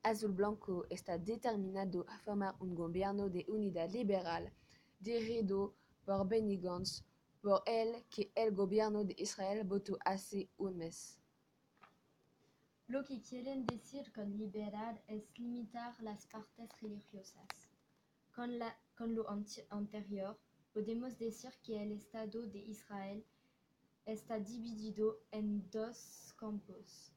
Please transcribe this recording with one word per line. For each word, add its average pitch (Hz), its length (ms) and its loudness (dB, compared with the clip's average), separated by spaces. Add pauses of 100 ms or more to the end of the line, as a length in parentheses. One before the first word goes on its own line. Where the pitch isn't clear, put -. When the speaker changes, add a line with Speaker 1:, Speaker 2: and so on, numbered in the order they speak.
Speaker 1:
"Azul 214 300 2
Blanco 196 580 2
está 175 300 -4
determinado 190 880 0
a 214 100 -12
formar 202 400 0
un 185 140 -2
gobierno 190 560 2
de 175 180 -2
unidad 185 440 2
liberal, 185 600 2 (480)
dirigido 220 760 2 (280)
por 196 240 4
Benny 208 300 4
Gantz, 180 460 -2 (380)
por 202 260 8
el 226 420 4
que - 240 0
el 220 180 6
gobierno 208 520 6
de 180 160 2
Israel 202 440 0
votó 196 400 0
hace 196 540 2
un 190 200 0
mes". - 420 -8 (1700)
Speaker 2:
Lo 269 160 0
que 262 180 -8
quieren 254 460 -4
decir 247 440 -8
con 202 240 -4
liberar 208 720 -4
es 214 160 -6 (140)
limitar 240 640 -6
las 214 240 -8
partes 220 440 -14 (120)
religiosas. 202 680 -12 (840)
Con 240 240 -6
la, 226 180 -6 (200)
con 226 180 -2
lo 220 160 0
anti-, 208 400 -4
anterior, 208 680 -4 (340)
Podemos 226 440 0
decir 226 340 -4 (120)
que 214 200 -2
el 208 80 -2
Estado 220 560 -4
de 202 120 -8
Israel 208 680 -8 (800)
está 220 340 -2
dividido 220 800 0 (120)
en 208 380 0
dos - 680 -6
campos. - 800 -8